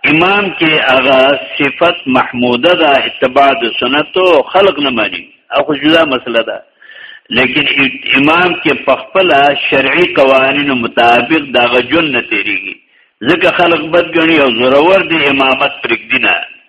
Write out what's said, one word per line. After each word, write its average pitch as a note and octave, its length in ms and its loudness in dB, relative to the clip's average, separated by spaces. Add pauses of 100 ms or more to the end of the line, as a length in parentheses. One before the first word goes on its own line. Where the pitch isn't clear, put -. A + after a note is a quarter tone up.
امام F#3 360 0 (140)
کې D#3+ 120 0 (200)
هغه C3 280 2 (380)
صفت D#3+ 400 0 (100)
محموده B2 760 0
ده، D3+ 100 2 (140)
اتباع C3+ 440 0 (120)
د - 20 -2 (160)
سنتو، D3 460 -2 (280)
خلق F#3+ 260 2
نه C#3+ 100 -2
مانی، G2 340 -4 (320)
او C#3+ 80 0
خو D3+ 100 -2
جدا D3+ 320 2
مسله A#2+ 440 -2
ده. G2+ 80 -6 (720)
لیکن B2+ 360 0 (520)
امام E3 360 2
کې D3+ 200 -2 (120)
په C3+ 100 2
خپله - 440 0 (300)
شرعي C#3 360 0 (140)
قوانینو C3+ 560 2
مطابق A#2+ 680 0 (120)
د B2 120 0
هغه B2 140 0 (120)
جون E3 200 0
نه A#2+ 100 -2
تیریږي. G2 540 -6 (540)
ځکه F3 180 2 (120)
خلق E3+ 220 2 (120)
بد E3+ 140 2 (100)
ګڼي D#3+ 240 2
او C3+ 80 2 (100)
زورور D3 500 4
دی، E3 80 -2 (120)
امامت C#3 440 -2 (100)
پرېږدي A#2 420 -6
نه. F#2 100 0 (340)